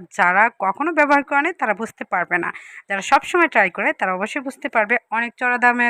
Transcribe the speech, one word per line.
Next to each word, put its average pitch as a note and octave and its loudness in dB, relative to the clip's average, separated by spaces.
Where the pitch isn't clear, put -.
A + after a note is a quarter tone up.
যারা F#3+ 4
কখনো G3+ -2
ব্যবহার C#4+ 4
করে C#4+ -2
নাই F4 -4
তারা A3 -2
বুঝতে A3 -10
পারবে F3 -2
না। E3+ -4
যারা G3 -6
সবসময় D#4 2
ট্রাই G3+ 2
করে G#3+ -4
তারা F#3+ -4
অবশ্যই G#3 -6
বুঝতে C4 -8
পারবে। A3 0
অনেক A#3 -4
চড়া B3 -2
দামে A#3+ 2